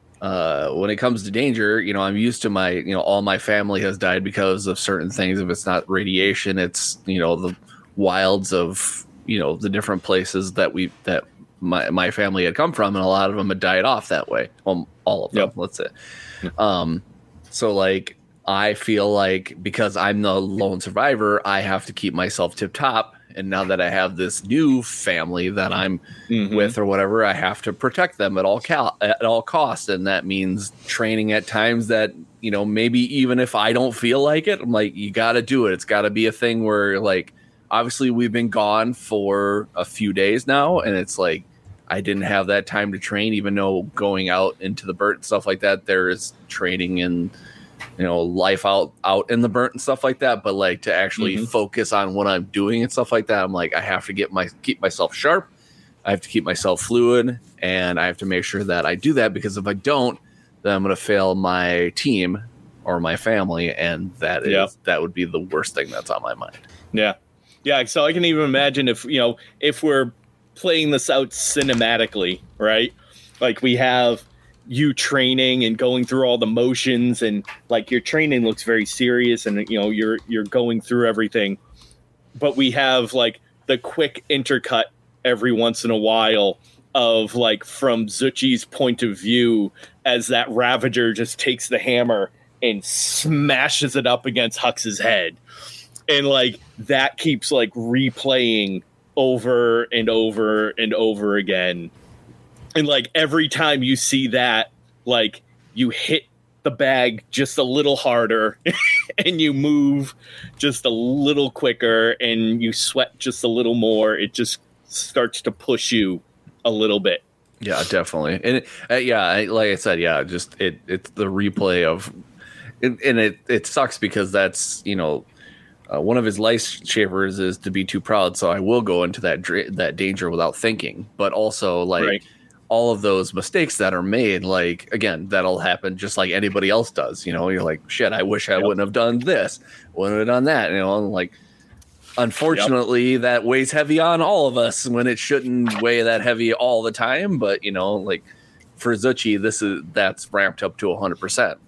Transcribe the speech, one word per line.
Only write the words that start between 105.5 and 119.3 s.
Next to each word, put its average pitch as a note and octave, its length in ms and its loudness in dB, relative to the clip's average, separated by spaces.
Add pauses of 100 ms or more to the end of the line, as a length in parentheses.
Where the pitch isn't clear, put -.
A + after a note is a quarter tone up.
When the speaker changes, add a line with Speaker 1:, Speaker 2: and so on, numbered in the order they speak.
Speaker 2:
you A#2+ 160 2
hit - 340 -2 (380)
the D3 80 0
bag B2+ 600 0
just - 280 -2
a D3 40 2
little C#3 340 2
harder A2+ 640 2 (300)
<laughs> - 300 0
and F3+ 220 0
you D3+ 120 2
move C#3 640 2 (440)
just C#3+ 260 -2
a B2+ 60 0
little C#3 600 2
quicker A#2 680 2
and A2+ 420 0
you A2+ 100 0
sweat - 460 -2
just - 260 -4
a A#2+ 40 2
little A#2 260 0
more. A2 400 4
It G#2+ 180 -4
just - 280 -4 (280)
starts - 540 -2
to A2+ 100 -4
push - 400 -2
you F#2+ 280 0 (440)
a A#2 60 2
little G#2+ 300 2
bit. F#2 220 0 (380)
Speaker 1:
Yeah, F#2 280 -2
definitely. E2 460 0 (100)
And A#2+ 140 2
it, - 100 -6 (220)
uh, A#2+ 60 2
yeah, A#2+ 280 2
I, F#2+ 220 2